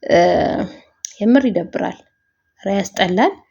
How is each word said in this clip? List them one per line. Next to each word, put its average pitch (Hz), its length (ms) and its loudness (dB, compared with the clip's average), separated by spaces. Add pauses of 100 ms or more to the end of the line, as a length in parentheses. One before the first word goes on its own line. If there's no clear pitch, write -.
እ፣ - 160 2 (960)
የምር 247 280 4
ይደብራል። 180 540 -4 (640)
ኧረ 196 100 -6
ያስጠላል። 202 600 -2 (180)